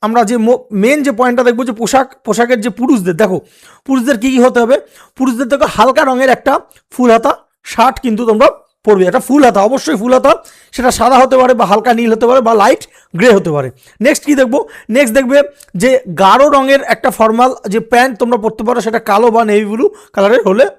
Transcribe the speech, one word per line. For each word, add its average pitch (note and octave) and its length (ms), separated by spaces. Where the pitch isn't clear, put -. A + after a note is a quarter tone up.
আমরা A3+ 140
যে B3 60
মো-, A#3+ 160
মেন C4+ 240
যে C#4 120
পয়েন্টটা B3 300
দেখবো A#3+ 200
যে A#3+ 120
পোশাক, B3+ 260
পোশাকের A#3+ 380
যে A#3+ 140
পুরুষদের, G#3+ 440
দেখো F#3 160
পুরুষদের C4 360
কী C4 120
কী B3+ 120
হতে B3+ 160
হবে। A#3 140
পুরুষদের B3+ 360
দেখো C#4+ 140
হালকা B3+ 280
রঙের C4 320
একটা - 160
ফুল B3 200
হাতা A#3 180
শার্ট B3+ 320
কিন্তু A3+ 260
তোমরা A3 180
পরবে, G3 240
একটা B3+ 180
ফুল C#4+ 180
হাতা, G3+ 220
অবশ্যই C#4 340
ফুল B3 140
হাতা, C4+ 160
সেটা B3 240
সাদা B3 240
হতে C4 180
পারে B3+ 200
বা - 100
হালকা A3 280
নীল A#3 160
হতে A3 160
পারে C4 180
বা A3+ 40
লাইট B3+ 200
গ্রে A3 180
হতে F3 200
পারে। C3 120
নেক্সট - 240
কী D4 120
দেখবো? C4 180
নেক্সট C4+ 220
দেখবে C4+ 200
যে B3+ 80
গাঢ় G#3+ 220
রঙের C4+ 260
একটা B3 240
ফর্মাল A3+ 320
যে A3+ 80
প্যান্ট B3 220
তোমরা A#3+ 220
পরতে A3 240
পারো, A#3+ 180
সেটা A3 140
কালো A3 240
বা A3+ 140
নেভি G#3 240
ব্লু A#3 140
কালারের G#3+ 340
হলে G#3 160